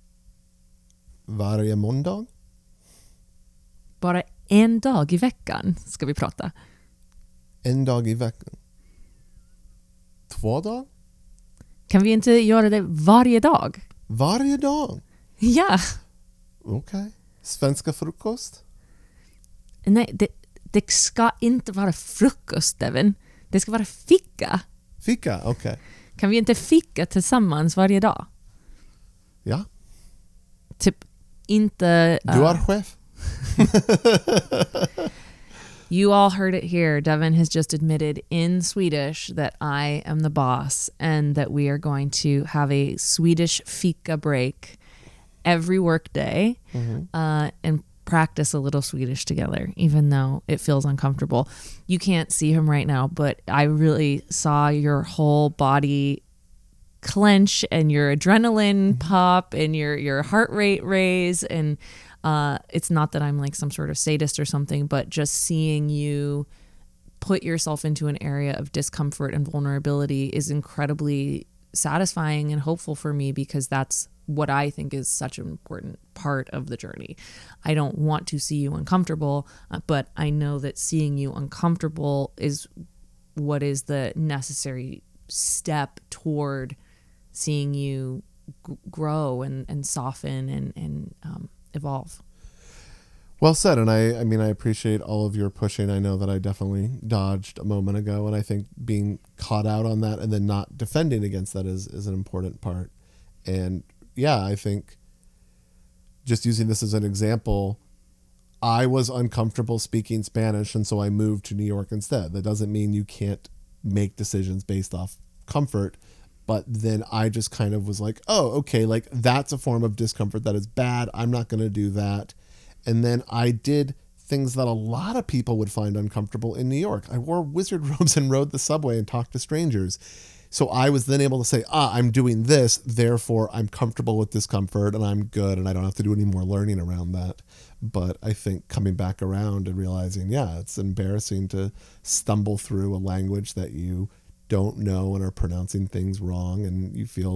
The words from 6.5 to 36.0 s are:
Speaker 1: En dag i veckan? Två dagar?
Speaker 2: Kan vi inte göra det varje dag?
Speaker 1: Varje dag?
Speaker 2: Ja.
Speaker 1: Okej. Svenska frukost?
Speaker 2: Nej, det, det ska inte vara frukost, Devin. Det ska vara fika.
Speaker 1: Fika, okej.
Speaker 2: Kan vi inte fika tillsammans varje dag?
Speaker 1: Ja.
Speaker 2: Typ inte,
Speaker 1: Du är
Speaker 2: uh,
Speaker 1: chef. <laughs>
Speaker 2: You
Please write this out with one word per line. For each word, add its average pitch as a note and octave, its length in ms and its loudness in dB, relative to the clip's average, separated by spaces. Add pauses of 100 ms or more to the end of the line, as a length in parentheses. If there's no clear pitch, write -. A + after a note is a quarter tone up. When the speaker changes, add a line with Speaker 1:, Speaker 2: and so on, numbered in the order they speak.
Speaker 1:
En C3 220 2
dag A#2+ 220 2
i A2 60 2
veckan? A#2 420 -6 (1700)
Två A#2 340 -2
dagar? A#3 240 -6 (1000)
Speaker 2:
Kan G3 160 6
vi G#3+ 80 4
inte A3 200 4
göra A3 380 8
det G#3 120 2
varje G3+ 580 6
dag? - 420 2 (260)
Speaker 1:
Varje G#3+ 500 2
dag? C#4 440 -2 (380)
Speaker 2:
Ja. A#3+ 380 6 (840)
Speaker 1:
Okej. F#3+ 480 -6 (300)
Svenska - 520 -2
frukost? - 680 -8 (1200)
Speaker 2:
Nej, G#3+ 280 6
det, G3+ 140 2 (360)
det - 280 0
ska - 400 2 (100)
inte A#3+ 300 0
vara F#3+ 220 0
frukost, - 840 0
Devin. G3 340 4 (360)
Det F#3+ 100 2
ska G#3 120 -4
vara A3 140 0
fika. - 760 0 (380)
Speaker 1:
Fika, D3 460 -2
okej. A2+ 340 -4 (380)
Speaker 2:
Kan G3 120 2
vi A3 80 4
inte A#3 180 4
fika - 500 2
tillsammans E3+ 720 2
varje F#3+ 220 6
dag? G#3 260 2 (1160)
Speaker 1:
Ja. C#3+ 220 -2 (1120)
Speaker 2:
Typ - 280 0 (420)
inte, E3+ 760 4
Speaker 1:
Du - 80 0
är D3 220 6
Speaker 2:
uh, E3 120 0
Speaker 1:
chef. G3+ 300 0 (640)
<laughs> - 1500 4 (840)
Speaker 2:
You G3 220 6